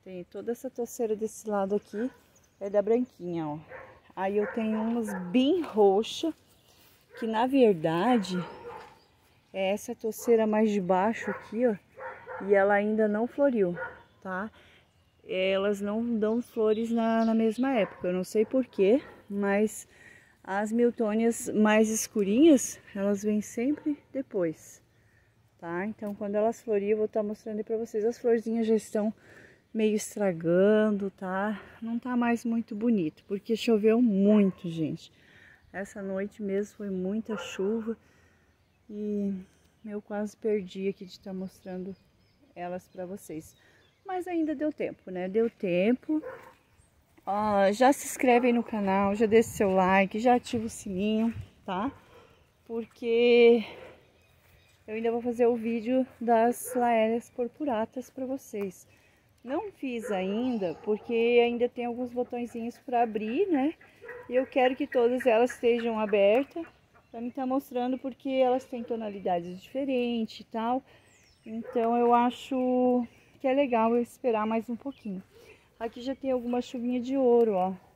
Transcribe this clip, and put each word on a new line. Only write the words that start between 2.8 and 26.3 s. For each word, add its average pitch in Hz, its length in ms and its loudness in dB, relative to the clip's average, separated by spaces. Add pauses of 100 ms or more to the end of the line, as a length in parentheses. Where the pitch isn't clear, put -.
branquinha, 180 680 -2
ó. 151 120 -8 (580)
Aí 196 220 -2
eu 208 160 0
tenho 220 260 -4
umas 226 320 -4 (180)
bem 269 300 2
roxa, 220 720 2 (880)
que 233 80 -6
na 220 200 0
verdade 190 960 2 (1080)
é 190 200 -2
essa 214 220 -6
toceira 220 520 2
mais 214 240 2
de 202 100 0
baixo 190 500 0
aqui, 226 360 -4
ó. 214 100 2 (720)
E 202 80 4
ela 196 180 4
ainda 214 340 2
não 214 200 0
floriu, 233 500 2 (460)
tá? 190 280 -8 (800)
Elas 190 520 0
não 226 380 -2
dão 220 220 0
flores 226 500 0
na, 226 340 2
na 226 100 2
mesma 226 380 2
época. 196 360 -2
Eu 180 40 0
não 185 120 -2
sei 220 200 2
por 262 220 0
quê, 202 360 2 (260)
mas 202 600 -2 (540)
as 208 280 -4
miltônias 233 760 0
mais 214 420 4
escurinhas, 220 880 2 (140)
elas 202 280 -2
vêm 214 180 -2
sempre 285 580 -4 (140)
depois, 190 720 -6 (760)
tá? 175 280 -6
Então, 208 280 -8
quando 202 220 -6